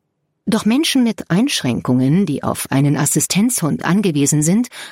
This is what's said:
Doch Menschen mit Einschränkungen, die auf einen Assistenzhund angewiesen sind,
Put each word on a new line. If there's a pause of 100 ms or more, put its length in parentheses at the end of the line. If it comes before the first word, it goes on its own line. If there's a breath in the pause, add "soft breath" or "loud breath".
(460)
Doch
Menschen
mit
Einschränkungen,
die
auf
einen
Assistenzhund
angewiesen
sind, (240 loud breath)